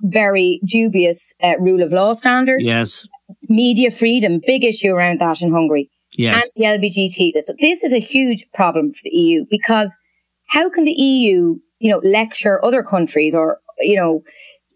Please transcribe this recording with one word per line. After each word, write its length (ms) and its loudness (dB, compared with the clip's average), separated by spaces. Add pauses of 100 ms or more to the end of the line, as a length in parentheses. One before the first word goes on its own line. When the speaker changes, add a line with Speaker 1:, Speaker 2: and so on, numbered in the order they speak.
Speaker 1:
very 600 0
dubious, 760 0
uh, 160 2
rule 240 2
of 100 -2
law 220 2
standards. 520 0
Speaker 2:
Yes. 400 -2 (420)
Speaker 1:
Media 420 2
freedom, 560 0
big 180 2
issue 280 0
around 280 0
that 220 -2
in 100 0
Hungary. 380 0 (260)
Speaker 2:
Yes. 260 0
Speaker 1:
And 140 -8
the 100 0
L 140 0
B 100 -2
G 180 -2
T. 260 -2 (260)
This 240 0
is 80 -2
a 60 2
huge 460 -2 (100)
problem 380 0
for 120 -20
the 60 -10
E 120 2 (120)
U 160 -2
because 460 -2 (520)
how 220 0
can 140 0
the 80 0
E 260 2 (140)
U, 280 2 (200)
you 100 2
know, 140 0
lecture 600 0
other 180 0
countries 520 0
or, 240 -2 (220)
you 160 0
know, 260 0 (540)